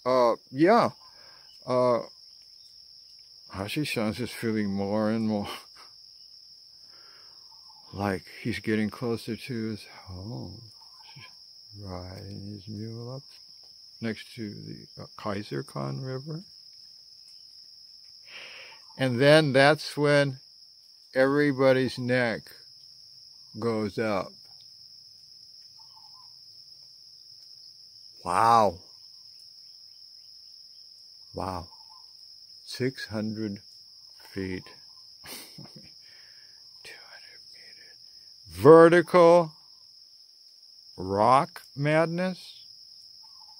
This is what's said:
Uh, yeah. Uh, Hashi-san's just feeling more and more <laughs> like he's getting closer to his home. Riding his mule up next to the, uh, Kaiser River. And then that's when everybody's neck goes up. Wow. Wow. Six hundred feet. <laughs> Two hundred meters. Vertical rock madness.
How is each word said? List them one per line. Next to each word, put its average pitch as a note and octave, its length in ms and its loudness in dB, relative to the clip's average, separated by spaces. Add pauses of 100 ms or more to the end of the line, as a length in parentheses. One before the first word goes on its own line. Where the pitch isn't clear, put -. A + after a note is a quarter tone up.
Uh, B2 300 2 (160)
yeah. D#3+ 380 4 (760)
Uh, B2+ 360 2 (1500)
Hashi-san's G#2+ 680 -6
just A#2 160 -10
feeling A2 380 -4
more G#2 380 -2
and A2+ 160 -4
more G2+ 220 -4 (960)
<laughs> - 1500 -20
like F#2+ 300 -4 (180)
he's G#2+ 200 -8
getting G#2+ 280 -2
closer A#2 460 -8
to A2+ 360 -10
his G#2+ 140 -12 (220)
home. G2 560 -14 (1160)
Riding G2 720 -14
his G#2 160 -18
mule A2+ 480 -14
up C#3 60 -16 (800)
next A2 320 -10
to G#2+ 160 -12
the, G#2+ 520 -18
uh, - 40 -16 (100)
Kaiser G#2+ 480 -8 (100)
River. C#3 680 -10 (2500)
And B2+ 200 -2
then C#3+ 360 6
that's C#3 420 4
when C#3+ 400 2 (800)
everybody's C3+ 840 2
neck B2 440 -2 (1160)
goes A2 400 -4
up. G#2+ 340 -2 (4000)
Wow. G#2 520 4 (2500)
Wow. F2+ 340 -10 (1000)
Six - 400 -8
hundred G#2+ 540 -8 (720)
feet. F#2 340 -10 (600)
<laughs> - 0 - (1600)
Two - 80 -18 (160)
hundred - 320 -20 (140)
meters. - 420 -20 (540)
Vertical E3 1000 8 (1400)
rock G#2+ 640 2 (140)
madness. E3 880 -2 (960)